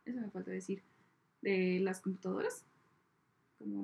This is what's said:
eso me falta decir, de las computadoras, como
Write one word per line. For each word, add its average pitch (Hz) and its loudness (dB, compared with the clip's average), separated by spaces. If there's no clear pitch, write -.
eso 247 -4
me 208 -6
falta 185 -6
decir, 190 -4
de 185 4
las 185 0
computadoras, 190 -2
como 202 -4